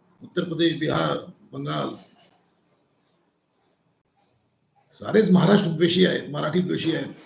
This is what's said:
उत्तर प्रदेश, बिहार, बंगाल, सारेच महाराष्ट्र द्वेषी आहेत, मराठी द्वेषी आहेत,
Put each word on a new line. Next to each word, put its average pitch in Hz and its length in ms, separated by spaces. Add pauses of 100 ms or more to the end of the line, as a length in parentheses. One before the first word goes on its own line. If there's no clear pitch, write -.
(220)
उत्तर - 220
प्रदेश, 165 340
बिहार, 151 400 (340)
बंगाल, 135 420 (3000)
सारेच 185 400
महाराष्ट्र 175 400
द्वेषी 175 360
आहेत, 135 240
मराठी 151 300
द्वेषी 160 360
आहेत, 135 180 (120)